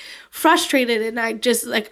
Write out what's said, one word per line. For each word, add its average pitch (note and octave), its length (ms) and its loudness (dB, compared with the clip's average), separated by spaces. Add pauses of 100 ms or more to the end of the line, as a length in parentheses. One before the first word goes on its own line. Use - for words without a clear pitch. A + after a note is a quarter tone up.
(320)
frustrated, C4+ 680 2
and A3+ 180 -4
I A3+ 140 -2
just, A3+ 320 0
like, A3 260 -2